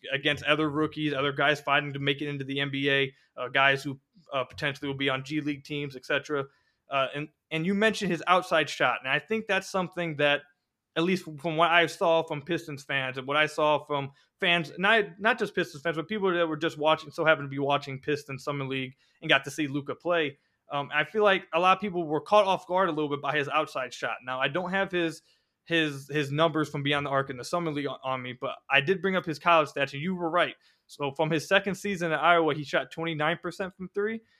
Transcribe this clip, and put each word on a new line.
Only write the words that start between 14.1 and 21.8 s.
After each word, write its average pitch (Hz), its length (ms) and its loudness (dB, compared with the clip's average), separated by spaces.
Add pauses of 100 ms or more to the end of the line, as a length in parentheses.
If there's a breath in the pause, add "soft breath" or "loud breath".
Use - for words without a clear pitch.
fans, 175 360 2
not, 202 280 4 (140)
not 226 200 0
just 214 160 -4
Pistons 160 280 -4
fans, 165 140 -2
but 156 100 -4
people 196 260 0
that 170 140 2
were 156 120 -2
just 151 180 -2
watching, 156 340 2
so 165 140 -4
happened 147 220 4
to 139 40 -10
be 139 80 -6
watching 139 400 -2
Pistons 139 460 -6
Summer 143 220 -4
League 131 260 -6 (300)
and 156 80 -4
got 139 140 6
to 143 60 -8
see 147 180 -2
Luka 139 260 -6
play. 160 420 -2 (340)
Um, 143 240 -6
I 151 100 2
feel 214 180 0
like 190 220 4 (100)
a 165 60 2
lot 185 160 6
of 185 40 -16